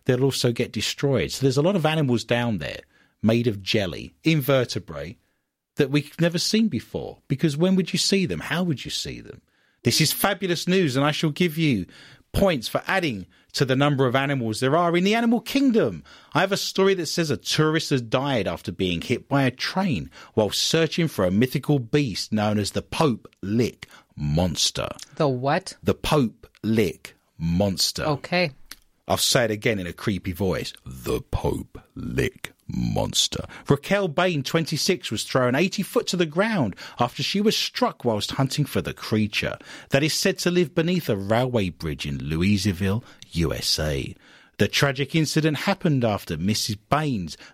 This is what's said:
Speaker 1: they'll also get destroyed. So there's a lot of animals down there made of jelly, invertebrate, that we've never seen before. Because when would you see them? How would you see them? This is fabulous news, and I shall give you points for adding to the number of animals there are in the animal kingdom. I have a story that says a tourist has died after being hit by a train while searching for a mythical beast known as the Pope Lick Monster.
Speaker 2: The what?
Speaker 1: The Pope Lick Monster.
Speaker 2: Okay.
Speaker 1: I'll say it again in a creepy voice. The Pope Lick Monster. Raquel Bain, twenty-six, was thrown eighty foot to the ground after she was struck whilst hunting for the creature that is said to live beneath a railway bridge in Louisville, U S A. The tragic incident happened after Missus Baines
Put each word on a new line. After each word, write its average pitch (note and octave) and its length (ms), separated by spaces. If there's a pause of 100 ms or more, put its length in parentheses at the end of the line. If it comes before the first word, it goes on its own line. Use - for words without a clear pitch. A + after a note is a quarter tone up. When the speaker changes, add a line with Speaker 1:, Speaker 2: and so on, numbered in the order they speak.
Speaker 1:
they'll B2+ 180
also B2+ 280
get A#2+ 200
destroyed. A2 600
So - 120
there's C3 140
a C#3+ 40
lot F3+ 140
of D#3 100
animals D3 380
down A#2+ 340
there C#2 240 (400)
made A#2 240
of G2+ 160
jelly, F#2+ 640
invertebrate, B2 960 (560)
that C3 160
we've C#3+ 280
never E3+ 200
seen A3 300
before. - 580
Because C#3+ 300
when F#3 180
would F#3 180
you F3 60
see G3 260
them? F2 140
How D#3+ 240
would D#3+ 220
you D3 60
see B2 300
them? A2+ 200 (420)
This - 180
is D3+ 100
fabulous F#3+ 560
news, F3 280
and C#3 100
I D3+ 60
shall D#3 180
give D3+ 280
you C3+ 280 (480)
points F3 340
for - 200
adding D#3 380 (280)
to - 100
the B2+ 140
number C#3 280
of A#2+ 100
animals C3+ 440
there C3+ 160
are E3+ 220
in F3+ 80
the G#3 100
animal A#3 240
kingdom. G#3 640 (300)
I D3 80
have G3 100
a G3 60
story G3 380
that F3 100
says D#3+ 260
a A#2 60
tourist D#3 540
has C3+ 100
died B2+ 440
after F2+ 280
being F2 260
hit - 300
by C#3 140
a B2+ 80
train C#3+ 580 (240)
while G#2+ 160
searching D#3+ 580
for - 160
a F2+ 80
mythical B2+ 480
beast B2 540
known G#2+ 260
as G2+ 120
the G2 100
Pope - 600
Lick G#2+ 460 (300)
Monster. D2+ 720 (260)
Speaker 2:
The D#3 140
what? C3+ 540
Speaker 1:
The G2 100
Pope - 540 (160)
Lick A2 520 (220)
Monster. F2+ 680
Speaker 2:
Okay. D#3+ 480 (560)
Speaker 1:
I'll F#2 100
say - 280
it G#2+ 60
again G#2+ 280
in F2 80
a E2+ 60
creepy F#2+ 400
voice. E2+ 400 (120)
The C2 360
Pope - 580 (140)
Lick - 580 (160)
Monster. - 800 (240)
Raquel G3 380
Bain, F3 340
twenty-six, - 680
was A2 120
thrown B2 300
eighty F#3 300
foot - 240
to F#3+ 100
the F3 80
ground E3 500 (240)
after A#2+ 220
she F#3+ 180
was G#3 160
struck - 480
whilst G#2+ 280
hunting C3+ 340
for G2+ 160
the - 140
creature G#2 640 (320)
that C3+ 100
is D#3 140
said F#3+ 240
to - 100
live F3 240
beneath F3 340
a A2+ 80
railway A2 540
bridge D2+ 380
in C#2+ 100
Louisville, F#2 840 (300)
U E2 200
S - 240
A. D2+ 380 (420)
The G2+ 100
tragic C#3 460
incident D#3 440
happened D#3 460
after G2+ 340
Missus G2+ 400 (120)
Baines C3 480 (160)